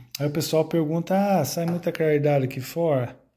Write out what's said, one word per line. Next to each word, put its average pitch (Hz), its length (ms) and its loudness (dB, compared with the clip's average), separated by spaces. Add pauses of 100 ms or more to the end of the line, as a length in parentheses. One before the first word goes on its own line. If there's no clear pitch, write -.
(200)
Aí 143 80 0
o 147 40 -4
pessoal 156 340 0
pergunta, 170 720 0
"Ah, 147 40 2
sai 170 220 -4
muita 170 260 -2
claridade 147 540 2
aqui 127 160 -6
fora?" 139 580 -2 (180)